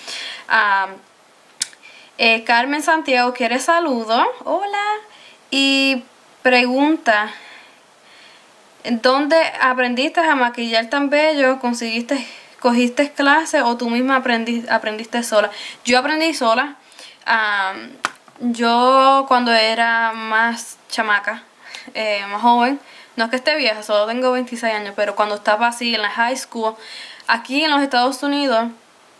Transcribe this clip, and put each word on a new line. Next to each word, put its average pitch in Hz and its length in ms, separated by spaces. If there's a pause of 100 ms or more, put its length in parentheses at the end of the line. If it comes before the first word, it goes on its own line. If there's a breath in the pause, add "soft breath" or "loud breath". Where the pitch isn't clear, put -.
(480 loud breath)
Ah, 196 400 (1300 loud breath)
eh, 226 240
Carmen 254 400
Santiago 277 500
quiere 247 280
saludos. 277 680 (160)
Hola. 403 420 (680 loud breath)
Y 269 500 (400)
pregunta, 247 880 (1500 loud breath)
¿dónde 269 580 (200)
aprendiste 254 580
a 320 160
maquillar 233 560
tan 285 200
bello? 285 500
¿Conseguiste, 240 680 (380 loud breath)
cogiste 247 480
clases 294 500
o 240 140
tú 240 140
misma 254 260
aprendi-, 233 540
aprendiste 226 520
sola? 214 280 (340 loud breath)
Yo 247 140
aprendí 311 340
sola. 262 440 (500 loud breath)
Am, 208 640 (500)
yo 247 880
cuando 240 240
era 226 600
más 226 680 (100)
chamaca, 214 540 (500 loud breath)
eh, 208 380
más 208 100
joven, 240 400 (360 loud breath)
no 226 80
es 233 60
que 254 60
esté 302 200
vieja, 214 260
solo 208 240
tengo 254 260
veintiséis 240 420
años, 208 220
pero 202 180
cuando 208 200
estaba 214 320
así 233 280
en 214 60
la 208 80
high 233 300
school, 220 360 (520 loud breath)
aquí 247 360
en 311 80
los 285 120
Estados 269 400
Unidos, 277 460 (500)